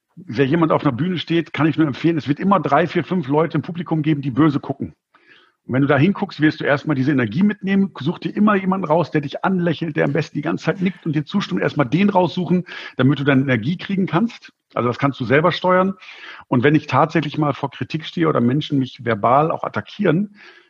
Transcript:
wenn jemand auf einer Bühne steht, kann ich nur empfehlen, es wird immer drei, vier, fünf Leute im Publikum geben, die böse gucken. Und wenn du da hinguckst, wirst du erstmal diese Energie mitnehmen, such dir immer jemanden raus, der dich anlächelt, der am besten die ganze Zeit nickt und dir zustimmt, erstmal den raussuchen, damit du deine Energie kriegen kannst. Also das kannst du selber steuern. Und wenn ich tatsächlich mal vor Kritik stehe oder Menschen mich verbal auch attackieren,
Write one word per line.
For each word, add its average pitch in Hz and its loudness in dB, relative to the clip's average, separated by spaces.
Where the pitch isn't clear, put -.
wenn 127 -2
jemand 160 2
auf - 2
einer 139 0
Bühne 160 -2
steht, 165 -4
kann 147 0
ich 151 0
nur 294 4
empfehlen, 156 0
es 123 -6
wird 143 -2
immer 196 2
drei, 156 2
vier, 170 -2
fünf 175 -4
Leute 160 0
im 135 0
Publikum 165 -4
geben, 147 0
die 135 -4
böse 143 2
gucken. - -10
Und 117 -6
wenn 131 2
du 139 2
da 143 4
hinguckst, 185 0
wirst 151 2
du - -6
erstmal 143 0
diese 131 0
Energie 127 0
mitnehmen, 196 0
such 165 -4
dir - -6
immer 208 4
jemanden 190 -2
raus, 160 2
der 151 0
dich - -8
anlächelt, 170 -2
der 160 2
am 143 0
besten 156 -2
die 147 -6
ganze 160 -4
Zeit 160 -2
nickt 185 -4
und 160 -2
dir 147 -2
zustimmt, 185 -4
erstmal 139 0
den 190 2
raussuchen, 180 0
damit 135 2
du 139 -2
deine 135 4
Energie 135 0
kriegen 190 -4
kannst. - -4
Also 117 0
das 120 -4
kannst 139 -2
du 127 -4
selber 156 4
steuern. 185 0
Und 120 0
wenn 147 6
ich 151 2
tatsächlich 151 0
mal 147 0
vor - -6
Kritik - -8
stehe 160 -2
oder 139 2
Menschen 135 0
mich 123 -6
verbal 117 2
auch - -6
attackieren, 185 -2